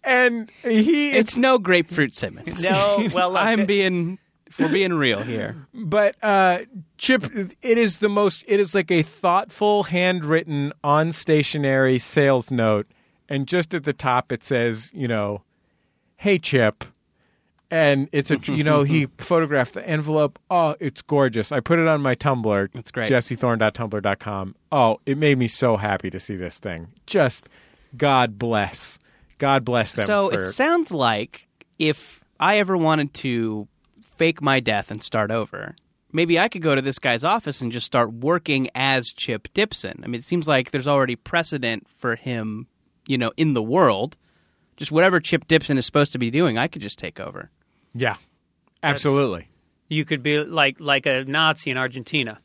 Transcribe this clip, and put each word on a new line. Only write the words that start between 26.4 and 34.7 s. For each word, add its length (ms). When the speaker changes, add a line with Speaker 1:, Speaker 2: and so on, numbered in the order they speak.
Speaker 1:
thing. 260
Just 420
God 420
bless. 600
God 280
bless 280
them 120
Speaker 2:
So 240
Speaker 1:
for 120
Speaker 2:
it 100
sounds 400
like 540
if 440
I 180
ever 180
wanted 380
to 520
fake 240
my 200
death 320